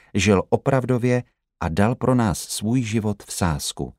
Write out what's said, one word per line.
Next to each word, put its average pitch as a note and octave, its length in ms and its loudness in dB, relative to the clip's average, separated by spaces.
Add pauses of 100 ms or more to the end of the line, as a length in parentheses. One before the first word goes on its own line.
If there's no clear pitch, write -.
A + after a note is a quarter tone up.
(140)
žil G2 340 4
opravdově B2 720 0 (380)
a E2+ 80 -4
dal G2 260 2
pro B2 200 0
nás A2 240 2
svůj A#2+ 440 -2
život G#2+ 400 -4
v - 100 -16
sázku. D2 680 -4